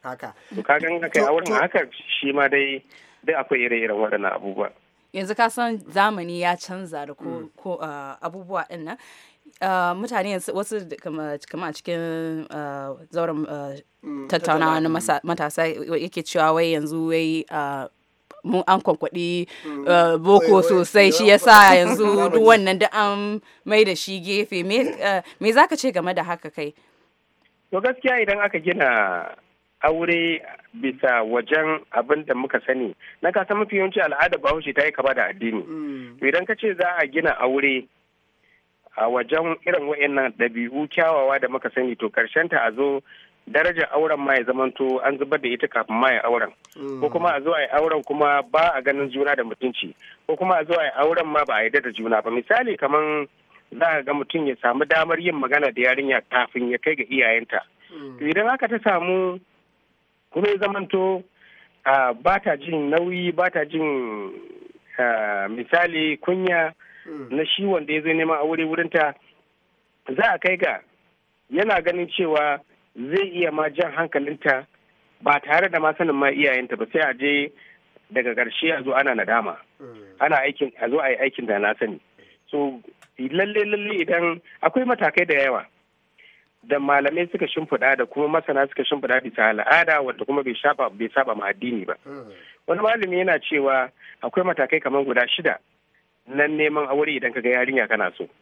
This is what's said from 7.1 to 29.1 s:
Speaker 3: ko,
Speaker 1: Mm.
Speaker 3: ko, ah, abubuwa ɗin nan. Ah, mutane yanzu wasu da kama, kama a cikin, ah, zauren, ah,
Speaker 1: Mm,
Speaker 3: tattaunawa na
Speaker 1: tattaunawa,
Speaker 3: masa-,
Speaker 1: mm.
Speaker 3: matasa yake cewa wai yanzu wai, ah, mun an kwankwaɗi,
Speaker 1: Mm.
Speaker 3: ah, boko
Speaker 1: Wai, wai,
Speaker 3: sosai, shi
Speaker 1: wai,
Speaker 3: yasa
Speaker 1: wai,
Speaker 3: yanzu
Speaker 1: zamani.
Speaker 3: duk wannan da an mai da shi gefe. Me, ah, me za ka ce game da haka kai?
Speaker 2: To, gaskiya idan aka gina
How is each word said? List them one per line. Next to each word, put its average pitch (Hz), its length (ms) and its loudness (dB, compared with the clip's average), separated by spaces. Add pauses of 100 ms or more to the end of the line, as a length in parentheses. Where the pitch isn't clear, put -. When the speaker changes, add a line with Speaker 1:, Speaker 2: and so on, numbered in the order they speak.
Speaker 3:
ko, - 100 -20
Speaker 1:
Mm. 165 320 -10
Speaker 3:
ko, 180 240 -10
ah, 143 420 -12
abubuwa 175 480 -8
ɗin 165 140 -12
nan. 170 120 -12 (640)
Ah, 180 360 0
mutane 208 340 -4
yanzu 185 240 -6
wasu 202 340 -6
da 151 80 -10
kama, 151 420 -8 (100)
kama 175 180 -10
a 156 60 -8
cikin, 165 760 -6
ah, 139 440 -10 (160)
zauren, 165 380 -4
ah, 143 260 -10 (300)
Speaker 1:
Mm, 139 240 -10
Speaker 3:
tattaunawa 160 500 2
na 160 80 0
Speaker 1:
tattaunawa, 160 80 0
Speaker 3:
masa-, 160 300 0
Speaker 1:
mm. - 20 -8
Speaker 3:
matasa 165 400 -2
yake 160 560 -6
cewa 160 320 2
wai 165 220 2
yanzu 156 320 -4
wai, 160 420 0
ah, 143 380 -6 (560)
mun 185 240 -2
an 190 120 4
kwankwaɗi, 175 680 -2 (160)
Speaker 1:
Mm. 143 240 -8
Speaker 3:
ah, 170 300 6
boko 180 280 6
Speaker 1:
Wai, 214 60 6
wai, 190 100 8
Speaker 3:
sosai, 190 540 6
shi 175 80 2
Speaker 1:
wai, 202 60 10
Speaker 3:
yasa 208 200 8 (200)
Speaker 1:
wai, 185 100 10
Speaker 3:
yanzu 214 240 2
Speaker 1:
zamani. 202 280 4
Speaker 3:
duk 220 120 6
wannan 196 340 8
da 208 140 4
an 208 480 0 (240)
mai 214 200 6
da 185 100 0
shi 190 260 -8
gefe. 196 460 -4
Me, 240 260 0 (100)
ah, 190 200 0 (180)
me 202 120 0
za 285 140 8
ka 320 100 -4
ce 262 160 -2
game 180 220 -2
da 170 80 -2
haka 165 280 -8
kai? 151 240 -10 (1000)
Speaker 2:
To, 190 80 -2
gaskiya 254 420 0
idan 202 220 0
aka 190 160 -2
gina 113 720 0 (480)